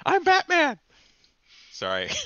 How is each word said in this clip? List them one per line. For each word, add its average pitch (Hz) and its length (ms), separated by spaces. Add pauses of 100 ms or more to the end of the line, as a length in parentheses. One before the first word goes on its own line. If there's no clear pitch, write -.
I'm 370 200
Batman! 349 540 (920)
Sorry 95 380 (180)